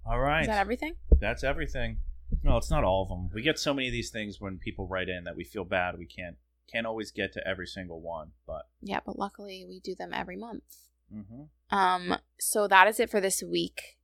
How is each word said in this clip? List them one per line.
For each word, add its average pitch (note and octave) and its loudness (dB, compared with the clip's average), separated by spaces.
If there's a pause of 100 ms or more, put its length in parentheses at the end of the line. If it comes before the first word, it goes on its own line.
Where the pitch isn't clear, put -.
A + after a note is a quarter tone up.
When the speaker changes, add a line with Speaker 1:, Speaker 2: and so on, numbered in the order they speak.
Speaker 1:
All A#2 0
right. D3 4
Speaker 2:
Is C#3+ 0
that G#3+ 2
everything? B3 -2 (240)
Speaker 1:
That's - 0
everything. C3+ -2 (440)
No, C3 8
it's A#2 0
not D3+ 4
all F#2+ 2
of F#2 -6
them. F2+ -4
We G#2+ -6
get D3+ 0
so D3 0
many C3+ -2
of A#2+ -2
these A#2 -4
things G#2 -8
when F#2+ -8
people G2 -8
write F#2 -4
in F2+ -6
that F2 -8
we F2 -8
feel F#2+ -6
bad. F2+ 0
We E2+ -12
can't, F2 -14 (300)
can't A2+ -4
always A2+ -4
get G2 -4
to - -6
every F#2 -6
single F2 -10
one, E2 -10 (140)
but D#2 -10 (120)
Speaker 2:
Yeah, G3 -6
but - -10
luckily G3 -10
we F#3 -14
do F#3 -8
them F3+ -10
every F#3+ -6
month. A3 -14 (360)
Speaker 1:
Mm-hmm. G#2+ -14 (260)
Speaker 2:
Um, F3+ 4 (220)
so G#3 2
that F#3+ 12
is A3 0
it A#3 2
for G#3+ 2
this F#3+ 0
week. F3 -4